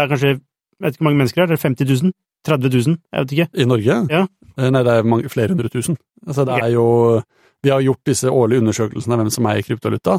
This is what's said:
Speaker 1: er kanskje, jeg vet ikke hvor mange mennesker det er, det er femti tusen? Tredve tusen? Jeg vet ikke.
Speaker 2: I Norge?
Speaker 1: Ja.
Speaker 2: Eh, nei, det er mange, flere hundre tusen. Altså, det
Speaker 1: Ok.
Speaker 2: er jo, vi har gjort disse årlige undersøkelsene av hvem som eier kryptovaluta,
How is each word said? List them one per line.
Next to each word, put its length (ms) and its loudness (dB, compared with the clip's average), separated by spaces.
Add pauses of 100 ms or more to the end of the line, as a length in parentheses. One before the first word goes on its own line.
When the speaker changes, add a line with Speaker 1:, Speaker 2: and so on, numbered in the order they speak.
Speaker 1:
er 80 0
kanskje, 260 0
jeg 540 -10
vet 80 -4
ikke 80 -4
hvor 80 4
mange 100 2
mennesker 140 -2
det 80 2
er, 100 0
det 60 -2
er 80 0
femti 180 -2
tusen? 260 0 (320)
Tredve 300 0
tusen? 240 2 (140)
Jeg 100 -2
vet 140 -6
ikke. 120 0 (140)
Speaker 2:
I 80 2
Norge? 300 0 (100)
Speaker 1:
Ja. 140 2 (340)
Speaker 2:
Eh, 160 0
nei, 80 2
det 160 2
er 80 2
mange, 240 0
flere 240 0
hundre 160 -2
tusen. 260 -4 (300)
Altså, 180 -2
det 140 -2
Speaker 1:
Ok. 80 -2
Speaker 2:
er 80 0
jo, 480 2 (400)
vi 80 2
har 100 2
gjort 240 -2
disse 220 -2
årlige 340 2
undersøkelsene 540 -2
av 80 0
hvem 80 -2
som 160 -2
eier 160 0
kryptovaluta, 560 -4